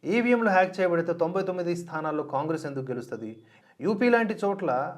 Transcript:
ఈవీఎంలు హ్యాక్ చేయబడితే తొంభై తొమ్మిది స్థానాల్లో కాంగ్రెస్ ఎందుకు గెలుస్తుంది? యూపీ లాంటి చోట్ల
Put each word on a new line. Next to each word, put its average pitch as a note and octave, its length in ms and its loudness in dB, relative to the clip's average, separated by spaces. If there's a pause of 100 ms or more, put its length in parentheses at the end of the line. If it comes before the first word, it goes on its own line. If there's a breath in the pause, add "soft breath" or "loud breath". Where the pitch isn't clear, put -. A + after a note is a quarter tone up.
ఈవీఎంలు A#3 440 2
హ్యాక్ F#3 320 4
చేయబడితే E3+ 320 2
తొంభై E3+ 300 0
తొమ్మిది F3+ 340 -2
స్థానాల్లో D#3 460 -4
కాంగ్రెస్ D3+ 440 -2
ఎందుకు C3+ 180 -6
గెలుస్తుంది? A#2 580 -8 (380 soft breath)
యూపీ G#3 280 2
లాంటి A3+ 260 4 (100)
చోట్ల F3 540 -2